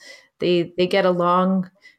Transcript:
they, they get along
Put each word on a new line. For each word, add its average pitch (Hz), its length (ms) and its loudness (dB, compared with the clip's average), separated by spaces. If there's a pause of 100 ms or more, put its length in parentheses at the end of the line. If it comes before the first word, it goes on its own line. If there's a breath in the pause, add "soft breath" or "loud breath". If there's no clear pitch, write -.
(400 loud breath)
they, 175 380 -2
they 180 80 0
get 190 180 0
along 180 680 0 (280 soft breath)